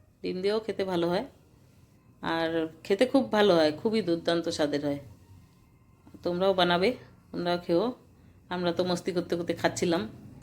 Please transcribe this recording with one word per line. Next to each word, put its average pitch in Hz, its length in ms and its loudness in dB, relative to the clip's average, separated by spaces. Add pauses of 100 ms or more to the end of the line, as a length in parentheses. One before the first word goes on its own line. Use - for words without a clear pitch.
(220)
ডিম 180 200 -6
দিয়েও 208 180 0
খেতে 202 240 -4
ভালো 175 260 0
হয়, 196 160 0 (960)
আর 165 460 -2 (160)
খেতে 208 220 2
খুব 247 260 0
ভালো 208 240 6
হয়, 156 160 4
খুবই 220 300 -2
দুর্দান্ত 170 480 0
স্বাদের 147 360 -2
হয়। 143 140 -2 (1200)
তোমরাও 180 300 2
বানাবে, 180 400 2 (380)
তোমরাও 175 260 -2
খেও। 175 360 0 (560)
আমরা 180 220 -2
তো 170 120 -2
মস্তি 180 280 -2
করতে 175 240 -2
করতে 170 180 -4
খাচ্ছিলাম, 175 560 0 (340)